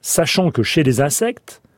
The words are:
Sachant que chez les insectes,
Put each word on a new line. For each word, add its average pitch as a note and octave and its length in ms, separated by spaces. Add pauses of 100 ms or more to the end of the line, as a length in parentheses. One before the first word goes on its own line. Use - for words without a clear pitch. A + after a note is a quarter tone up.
Sachant E3+ 480
que A#2+ 100
chez D3+ 220
les C3 180
insectes, A3 640 (140)